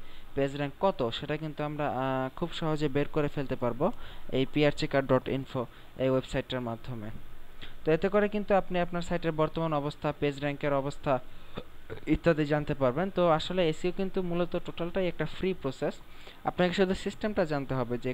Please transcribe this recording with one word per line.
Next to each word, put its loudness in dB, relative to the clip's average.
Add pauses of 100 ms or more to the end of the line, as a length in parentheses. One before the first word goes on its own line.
(360)
পেজ 2
র্যাঙ্ক -2
কত, 2
সেটা -4
কিন্তু -6
আমরা, -2
আহ, 0
খুব -4
সহজে 0
বের 2
করে 2
ফেলতে -2
পারবো 0 (400)
এই 2
পিআর 4
চেকার 2
ডট 4
ইনফো -2 (320)
এই 2
ওয়েবসাইটটার 0
মাধ্যমে। -6 (760)
তো 4
এতে 4
করে 4
কিন্তু 0
আপনি 2
আপনার 0
সাইটের 0
বর্তমান 0
অবস্থা, -2
পেজ 0
র্যাঙ্কের 0
অবস্থা 2 (880)
ইত্যাদি 4
জানতে 0
পারবেন। 2
তো 4
আসলে 4
এসইও 0
কিন্তু 0
মূলত 0
টোটালটাই -2
একটা -2
ফ্রি -2
প্রসেস, -2 (500)
আপনাকে 2
শুধু 4
সিস্টেমটা 0
জানতে -2
হবে 0
যে -2